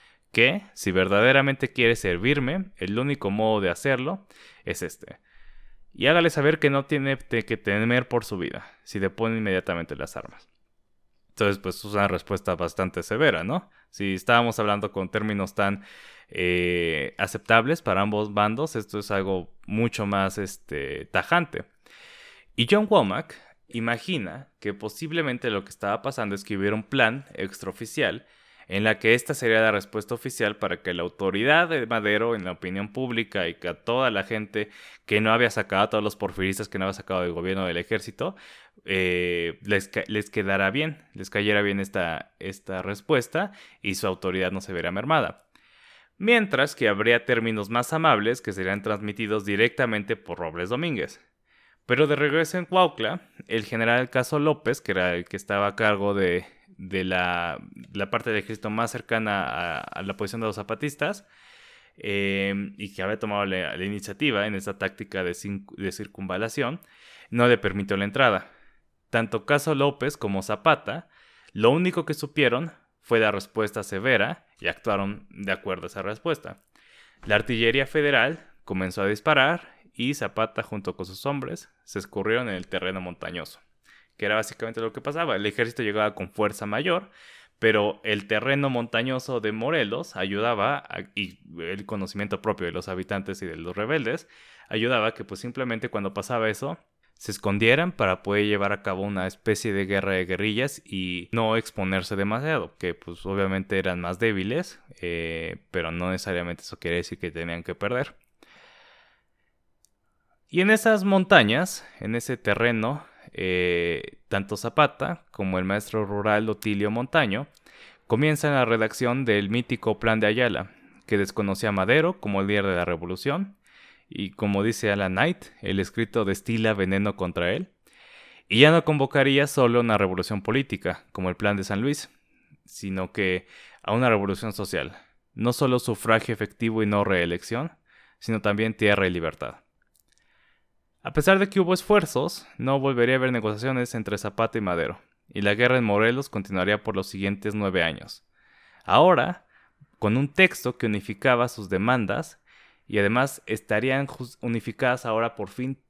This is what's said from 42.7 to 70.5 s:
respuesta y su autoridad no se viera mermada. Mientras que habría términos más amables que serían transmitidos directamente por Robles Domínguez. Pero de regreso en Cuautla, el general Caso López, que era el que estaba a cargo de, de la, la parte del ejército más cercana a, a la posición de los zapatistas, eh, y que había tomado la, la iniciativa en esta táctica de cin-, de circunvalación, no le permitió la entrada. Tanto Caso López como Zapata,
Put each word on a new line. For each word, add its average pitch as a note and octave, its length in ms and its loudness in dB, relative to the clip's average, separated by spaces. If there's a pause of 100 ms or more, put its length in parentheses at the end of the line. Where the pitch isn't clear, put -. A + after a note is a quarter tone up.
respuesta C3+ 680 -2 (300)
y G2 140 -2
su - 100 -2
autoridad F#2 460 0
no F#2+ 80 -4
se F#2+ 120 -10
viera F2 180 -2
mermada. A#2 580 -2 (680)
Mientras G3 560 2
que A#2 140 2
habría A2 360 4
términos A2+ 440 0
más A#2+ 240 -2
amables C3+ 480 2
que G#2 120 -6
serían F#2+ 300 -4
transmitidos G#2 600 -4
directamente G#2+ 720 0
por - 220 -10
Robles F2 320 -4
Domínguez. C3 500 -4 (640)
Pero C3+ 220 4
de C#3+ 80 2
regreso D#3 420 0
en F3 60 -4
Cuautla, E3 560 2 (260)
el A2 180 -2
general A#2 460 0
Caso C3 300 0
López, D3 400 0
que - 100 -4
era F2+ 240 2
el F2+ 100 -4
que - 120 -10
estaba G2+ 320 0
a G2+ 80 -4
cargo G2+ 380 2
de, F2+ 300 2 (220)
de F#2 380 -6
la, F2+ 560 -2 (340)
la G2 160 -4
parte A#2 200 -4
del G#2+ 100 0
ejército G#2+ 300 -8
más A2+ 200 -2
cercana A2 540 -2
a, D#2 340 -4
a - 240 -10
la G2 140 -6
posición G#2+ 240 -6
de A2+ 80 -2
los G#2 80 -4
zapatistas, D3 720 -6 (680)
eh, G2 800 -2
y G2+ 160 -12
que F#2 100 -8
había G#2 180 -4
tomado G2+ 260 -2
la, F#2 300 -2
la F2+ 80 -6
iniciativa G#2 640 -2
en G#2 80 -4
esta G2 220 -6
táctica G2 440 -4
de F2+ 80 -2
cin-, G2 340 -8 (120)
de F#2+ 160 -6
circunvalación, G#2+ 880 -6 (500)
no A#2+ 160 4
le A#2+ 100 8
permitió G2 400 -2
la G2 80 -2
entrada. G#2 460 2 (580)
Tanto A2+ 380 -2
Caso D3 300 2
López C#3 400 0
como G2 260 -4
Zapata, C#3 640 -2 (440)